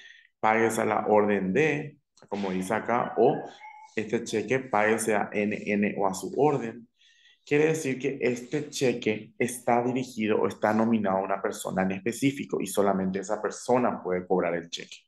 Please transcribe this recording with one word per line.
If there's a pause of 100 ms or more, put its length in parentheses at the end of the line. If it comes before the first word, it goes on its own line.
(400)
"Pagues
a
la
orden
de", (280)
como
dice
acá,
o (640)
"Este
cheque
páguese
a
N
N
o
a
su
orden". (580)
Quiere
decir
que
este
cheque
está
dirigido
o
está
nominado
a
una
persona
en
específico
y
solamente
esa
persona
puede
cobrar
el
cheque. (100)